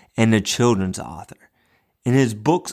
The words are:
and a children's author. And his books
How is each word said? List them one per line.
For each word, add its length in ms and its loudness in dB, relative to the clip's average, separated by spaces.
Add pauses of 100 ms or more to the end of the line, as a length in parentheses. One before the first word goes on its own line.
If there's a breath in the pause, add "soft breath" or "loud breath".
(160 soft breath)
and 180 4
a 60 2
children's 580 0
author. 380 -16 (720)
And 80 2
his 180 4
books 400 -2